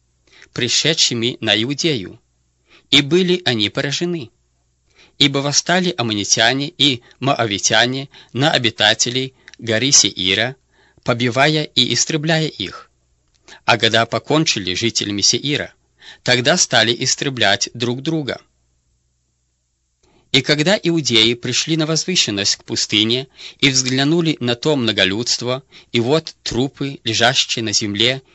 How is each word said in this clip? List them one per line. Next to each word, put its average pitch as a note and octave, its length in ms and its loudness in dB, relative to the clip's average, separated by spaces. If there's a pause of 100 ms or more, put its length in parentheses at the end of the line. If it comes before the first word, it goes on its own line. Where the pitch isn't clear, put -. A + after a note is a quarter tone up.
(520)
пришедшими A#2+ 880 0
на G#2+ 220 2
Иудею, C3+ 580 -4 (680)
и C#3+ 100 6
были F3 440 2
они G#2+ 260 0
поражены. C#3+ 600 -4 (880)
Ибо C#3 200 2
восстали E3+ 580 0
аммонитяне A#2 720 0
и C3 340 0 (180)
моавитяне A#2+ 880 0 (240)
на C#3 180 2
обитателей A#2+ 840 0 (240)
горы A#2 340 0
Сеира, G2 640 0 (460)
побивая C3 600 2
и A#2+ 300 0
истребляя D#3+ 540 -2
их. - 420 -12 (720)
А A#2 140 4
когда A2+ 260 2
покончили A2+ 680 -2
с F2+ 40 -6
жителями G#2 440 -2
Сеира, B2+ 500 -2 (500)
тогда B2 340 2
стали A#2+ 460 2
истреблять A#2+ 720 0
друг A#2+ 300 -6
друга. D3+ 380 -4 (1900)
И C#3 100 4
когда D3+ 380 2
иудеи A#2+ 540 2
пришли B2+ 420 -4
на D#3 100 0
возвышенность D3+ 680 0
к - 80 -18
пустыне A2+ 640 0 (320)
и C#3 100 4
взглянули C#3 720 0
на A#2+ 140 0
то D3+ 220 0
многолюдство, A2+ 840 -2 (300)
и A#2 80 0
вот D3+ 420 0
трупы, C3+ 600 -4
лежащие A#2 580 0
на A2 100 -4
земле, A2 500 0 (120)